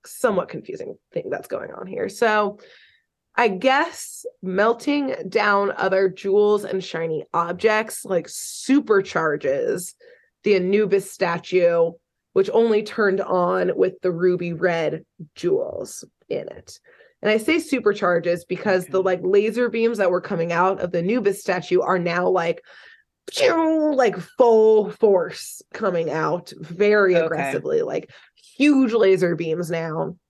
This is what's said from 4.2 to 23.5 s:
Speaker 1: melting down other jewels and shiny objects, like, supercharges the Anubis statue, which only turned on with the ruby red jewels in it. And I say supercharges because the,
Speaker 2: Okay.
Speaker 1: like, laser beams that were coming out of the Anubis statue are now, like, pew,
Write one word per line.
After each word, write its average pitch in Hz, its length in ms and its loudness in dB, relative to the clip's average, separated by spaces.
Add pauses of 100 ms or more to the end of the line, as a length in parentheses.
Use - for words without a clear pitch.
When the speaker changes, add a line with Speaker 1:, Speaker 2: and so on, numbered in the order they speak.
Speaker 1:
melting 233 720 0 (140)
down 202 480 2
other 190 320 2
jewels 208 560 2
and 190 180 -6
shiny 165 420 -6 (100)
objects, 180 720 -2
like, 190 240 -2
supercharges 165 1700 -2 (480)
the 202 140 4
Anubis 190 540 0
statue, 175 840 0 (400)
which 190 200 2
only 220 300 4
turned 202 380 0
on 180 560 0
with 185 240 0
the 185 120 -2
ruby 175 400 0
red 165 520 -2 (300)
jewels - 720 -4 (240)
in - 200 -6
it. - 300 -20 (440)
And 208 80 2
I 214 80 2
say 311 180 0
supercharges 180 920 0
because 185 380 0
the, 190 140 -2
Speaker 2:
Okay. 185 60 0
Speaker 1:
like, 180 160 0
laser 214 460 2
beams 226 300 0
that 190 120 2
were 175 100 0
coming 170 320 -4
out 185 280 0
of 175 120 -4
the 175 60 0
Anubis 196 420 0
statue 180 400 0
are 180 180 0
now, 175 300 0
like, 170 340 0 (680)
pew, 320 640 2